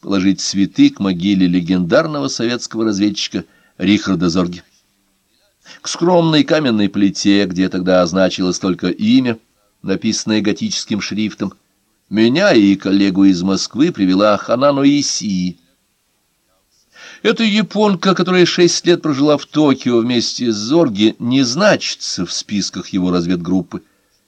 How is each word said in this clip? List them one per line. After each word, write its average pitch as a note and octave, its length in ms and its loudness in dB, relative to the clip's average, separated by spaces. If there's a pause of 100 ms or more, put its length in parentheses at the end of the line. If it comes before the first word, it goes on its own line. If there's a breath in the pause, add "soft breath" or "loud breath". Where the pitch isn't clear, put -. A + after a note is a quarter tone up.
положить F#2+ 400 0
цветы G2 480 2
к C#3 100 -6
могиле F#2+ 460 0
легендарного F#2 840 0
советского A#2+ 560 -4
разведчика G#2 600 -2 (320 soft breath)
Рихарда F#2 520 0
Зорге. F2 340 -4 (1160 loud breath)
К - 60 -14
скромной E3 560 2
каменной A2+ 460 0
плите, G2+ 560 2
где F#2 240 -2
тогда F#2 360 2
значилось F2+ 540 -2
только F#2 300 -2
имя, A#2 500 0 (420)
написанное G#2+ 600 -2
готическим G2+ 600 -4
шрифтом, G2+ 520 -6 (560)
меня B2+ 440 2
и G2+ 220 6
коллегу G2 480 2
из F#2 180 4
Москвы G2 500 -2
привела G2 460 2
Ханано C3+ 460 0
Исии. G#2+ 760 0 (1700 loud breath)
Эта G#3 200 0
японка, G3+ 680 0
которая F3+ 320 4
шесть E3+ 400 0
лет E3+ 160 2
прожила D3 360 0
в C#3+ 100 -10
Токио C3 520 2
вместе A#2+ 520 -2
с G#2+ 40 -2
Зорге, A2 600 0
не B2 260 0
значится C3 840 -2
в - 60 -10
списках - 560 -6
его F#2 200 -2
разведгруппы, F2+ 720 -2 (460)